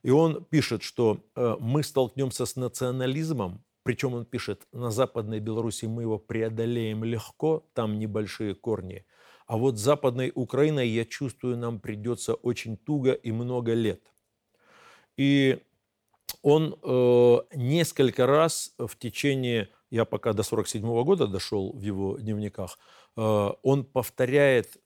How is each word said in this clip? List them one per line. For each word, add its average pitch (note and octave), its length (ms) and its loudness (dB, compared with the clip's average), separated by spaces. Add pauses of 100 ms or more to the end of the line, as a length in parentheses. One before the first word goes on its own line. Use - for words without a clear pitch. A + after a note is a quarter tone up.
И A#2+ 80 2
он D#3 340 4
пишет, A#2 380 0
что, A2 420 0 (100)
э, A#2+ 240 0
«мы C3+ 240 0
столкнёмся C3 640 0
с - 120 -10
национализмом», B2+ 1080 -4 (180)
причём B2+ 320 -2
он A#2+ 100 -6
пишет: - 480 -8
«На A#2 180 -6
Западной A2 500 -2
Беларуси A2 460 -4
мы A#2 160 -6
его A2 160 -2
преодолеем A2+ 880 -4
легко, A#2 680 -2
там G#2+ 260 -2
небольшие G#2 560 -4
корни. F#2+ 500 -6 (420)
А A#2 100 -2
вот B2 200 2
с G2+ 40 -6
Западной C3 540 2
Украиной, C3 540 0
я A2+ 160 0
чувствую, B2 520 -6
нам A#2 240 -6
придётся A2+ 540 -4
очень A2+ 420 -6
туго C3 360 0
и A#2 200 -4
много A#2+ 420 -2
лет». A2 360 -2 (1040)
И C#3 420 4 (840)
он, D3+ 400 4
э, B2 540 6 (180)
несколько C3 720 2
раз D#3 520 2
в A#2 180 -8
течение, B2 720 -2 (220)
я A2+ 140 2
пока G#2+ 280 -2
до G#2 100 0
сорок G#2+ 240 -2
седьмого A#2 360 -2
года D#3+ 240 2
дошёл F#2+ 460 -4
в G2+ 80 -12
его G2 380 -4
дневниках, G#2 600 -8 (380)
э, G#2+ 320 2 (140)
он C3+ 220 2
повторяет C3 1000 2